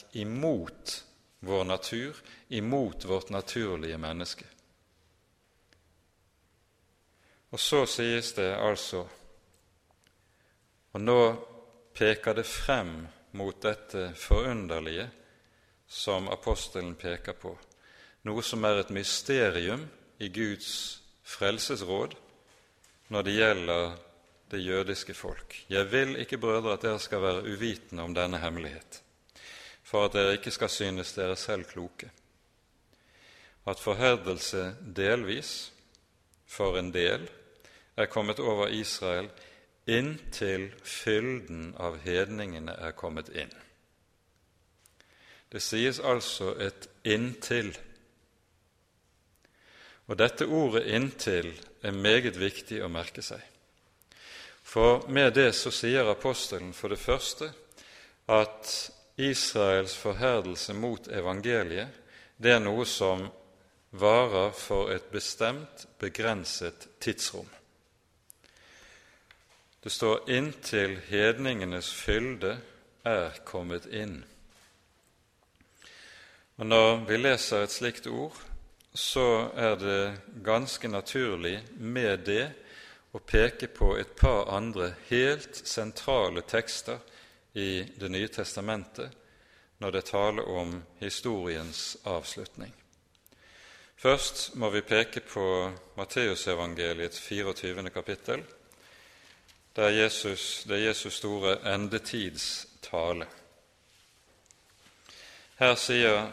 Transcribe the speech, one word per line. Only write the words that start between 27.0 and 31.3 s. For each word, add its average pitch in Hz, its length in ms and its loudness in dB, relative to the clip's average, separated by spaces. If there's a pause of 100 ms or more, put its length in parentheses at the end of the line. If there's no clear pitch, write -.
skal 98 220 -2
være 95 260 0
uvitende 101 560 -6
om 87 80 -6
denne 90 280 0
hemmelighet, 82 580 -8 (840)
for 104 240 2
at 101 120 2
dere 98 200 6
ikke - 160 -6
skal 110 160 -2
synes 92 480 -4
dere 92 240 -2